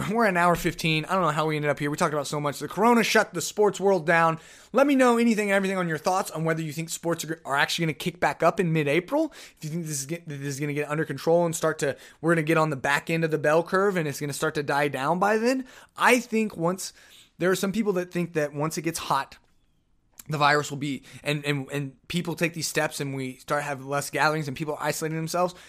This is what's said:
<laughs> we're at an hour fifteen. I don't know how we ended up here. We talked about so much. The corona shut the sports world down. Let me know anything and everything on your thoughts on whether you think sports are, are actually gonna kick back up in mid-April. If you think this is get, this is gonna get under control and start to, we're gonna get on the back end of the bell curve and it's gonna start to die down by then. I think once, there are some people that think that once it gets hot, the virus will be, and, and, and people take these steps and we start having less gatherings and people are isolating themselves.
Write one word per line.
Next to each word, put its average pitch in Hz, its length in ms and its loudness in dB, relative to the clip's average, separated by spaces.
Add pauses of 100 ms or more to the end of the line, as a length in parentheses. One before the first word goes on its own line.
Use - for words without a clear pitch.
<laughs> 151 60 -4
we're 226 140 2
at 202 60 4
an 175 60 -2
hour 175 200 4
fifteen. 160 480 0
I 170 80 -4
don't 190 100 0
know 156 80 2
how 156 160 0
we 156 100 0
ended 147 140 0
up 135 80 0
here. 147 120 -2
We 151 60 -4
talked 160 180 0
about 139 120 -2
so 151 140 -4
much. 147 180 -4
The 151 100 -8
corona 226 360 4
shut - 280 2
the 170 80 -4
sports - 380 0
world 185 280 2
down. 165 340 4 (320)
Let 269 140 4
me 285 100 4
know 247 220 6
anything 214 320 2
and 196 60 4
everything 190 220 0
on 175 100 -2
your 156 100 -2
thoughts 185 340 0
on 160 120 -4
whether 160 180 0
you 151 100 -8
think 160 160 -8
sports 165 360 -4
are, 160 200 -8
are 135 120 -2
actually 160 300 2
gonna 151 80 0
kick - 240 -6
back 151 240 0
up 170 160 4
in 170 140 2
mid-April. 170 600 2 (260)
If 156 60 -16
you 156 60 -8
think 165 160 -6
this 147 140 -6
is 135 60 -10
get, 165 220 -10
this 143 120 -10
is 139 200 -6
gonna 147 120 -2
get 147 180 -4
under 151 140 -2
control 160 420 2
and 165 80 -2
start 156 260 -2
to, 139 160 -2 (240)
we're 165 140 4
gonna 165 80 2
get 160 160 2
on 156 120 2
the 139 60 -2
back 143 320 0
end 165 160 0
of 156 60 -2
the 156 80 0
bell 151 240 2
curve 190 340 0
and 156 120 -2
it's 135 120 -8
gonna 143 120 -6
start 156 240 -4
to 147 60 -2
die 147 260 0
down 139 300 -2
by 208 200 2
then. 254 260 0 (320)
I 220 220 4
think 220 380 -2
once, 175 360 -4 (460)
there 175 120 2
are 185 60 4
some 196 160 -2
people 208 220 0
that 180 180 -2
think 175 220 -2
that 147 180 0
once 151 260 -2
it 160 40 -8
gets 160 160 -4
hot, - 400 -4 (880)
the 151 120 -6
virus 147 320 4
will 135 80 -8
be, 139 240 -6 (200)
and, 147 220 -2
and, 143 260 -2
and 143 220 -6 (160)
people 170 260 -4
take 165 200 -2
these 156 120 -6
steps 156 320 -2
and 139 160 -6
we 131 200 -8
start 147 280 -4
having 139 240 -8
less 143 220 -4
gatherings 151 400 0
and 131 80 -8
people 151 160 -6
are 143 100 -6
isolating 156 360 -4
themselves. 175 360 0 (140)